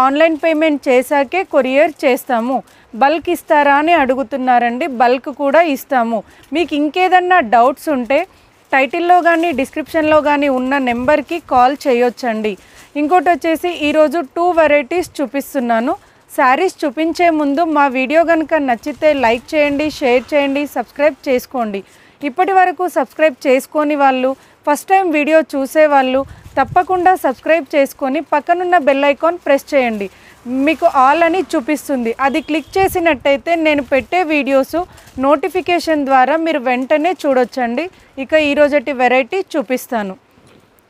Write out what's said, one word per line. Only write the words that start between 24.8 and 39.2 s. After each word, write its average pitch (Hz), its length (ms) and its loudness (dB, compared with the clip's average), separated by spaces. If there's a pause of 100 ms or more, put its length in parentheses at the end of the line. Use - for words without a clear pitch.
టైమ్ 381 160 4 (100)
వీడియో 302 220 2 (140)
చూసేవాళ్ళు 269 680 2 (380)
తప్పకుండా 359 540 2 (120)
సబ్స్క్రైబ్ 302 500 0
చేసుకొని 277 460 -2 (120)
పక్కనున్న 349 440 0 (120)
bell 277 220 2
icon 320 360 -2
press 277 260 0
చేయండి. 233 360 -2 (580)
మీకు 320 220 0 (160)
all 285 240 4
అని 349 140 0 (120)
చూపిస్తుంది, 269 580 -2 (140)
అది 277 140 -2 (100)
click 302 260 -4
చేసినట్టయితే 330 760 0 (140)
నేను 294 260 0
పెట్టే 269 280 -2 (140)
videos 269 440 0 (480)
notification 311 840 -2
ద్వారా 269 260 4 (100)
మీరు 302 240 -2
వెంటనే 294 420 0 (120)
చూడొచ్చండి. 254 640 -2 (380)
ఇక 269 100 -6 (180)
ఈరోజటి 294 500 0
variety 254 380 0 (160)